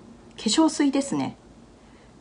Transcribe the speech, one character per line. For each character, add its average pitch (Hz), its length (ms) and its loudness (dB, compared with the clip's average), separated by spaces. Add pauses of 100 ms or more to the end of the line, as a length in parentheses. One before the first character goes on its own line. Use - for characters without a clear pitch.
(360)
化 - 100 -18
粧 311 240 4
水 294 200 0
で 269 140 0
す - 120 -6
ね。 135 220 -6 (840)